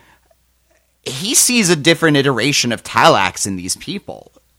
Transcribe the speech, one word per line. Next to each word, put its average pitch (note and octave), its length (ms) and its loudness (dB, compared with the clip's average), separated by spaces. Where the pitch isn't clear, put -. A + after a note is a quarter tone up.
he C#3 300 -6
sees A#3+ 360 2
a F3 60 4
different D#3+ 400 2
iteration C3 560 0
of G#2+ 100 -6
Talax A2+ 640 2
in G2 100 -6
these F2+ 200 -8
people, - 560 -14